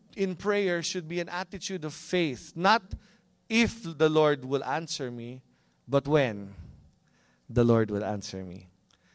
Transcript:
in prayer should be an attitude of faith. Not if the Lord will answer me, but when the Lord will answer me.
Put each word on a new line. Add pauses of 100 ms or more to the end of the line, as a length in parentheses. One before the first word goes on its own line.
(160)
in
prayer
should
be
an
attitude
of
faith.
Not (680)
if
the
Lord
will
answer
me, (440)
but
when (920)
the
Lord
will
answer
me. (460)